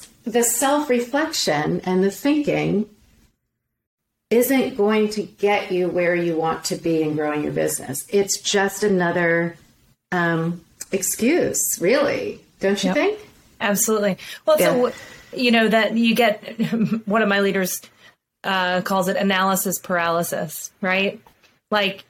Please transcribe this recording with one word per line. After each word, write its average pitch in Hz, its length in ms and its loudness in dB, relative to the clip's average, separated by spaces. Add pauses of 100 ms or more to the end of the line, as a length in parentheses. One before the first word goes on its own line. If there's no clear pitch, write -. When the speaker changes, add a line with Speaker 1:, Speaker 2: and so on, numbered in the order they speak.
(280)
Speaker 1:
Exactly. 220 60 -8
Speaker 2:
the 233 120 4
self-reflection 247 1400 0
and 185 180 2
the 196 80 2
thinking 190 800 0 (1400)
isn't 247 460 2
going 214 340 4
to 208 120 -4
get - 500 0
you 180 160 2
where 175 260 2
you 170 220 0
want 160 280 -2
to 185 120 -4
be 160 260 0
in 151 140 -2
growing 151 260 -2
your 147 100 -4
business. 156 560 -4
It's 196 320 0
just 196 440 0
another, 170 720 2 (560)
um, 170 520 -2 (280)
excuse, 220 680 0 (200)
really. 190 600 0 (200)
Don't 202 220 0
you 190 60 2
Speaker 1:
Yep. 185 80 2
Speaker 2:
think? 403 220 0 (420)
Speaker 1:
Absolutely. 202 580 0 (280)
Well, 311 120 6
so - 60 4
Speaker 2:
Yeah. 330 100 4
Speaker 1:
w-, 247 180 2 (420)
you 247 160 2
know, 226 180 4
that 214 280 2
you 233 180 2
get, 220 280 2 (160)
<laughs> 220 480 -2
one 220 160 2
of 208 60 2
my 202 120 2
leaders, 190 400 0 (640)
uh, 185 380 0
calls 190 260 0
it 196 80 0
analysis 190 640 0
paralysis, 170 920 -4 (100)
right? 196 400 -2 (500)
Like, 202 400 -2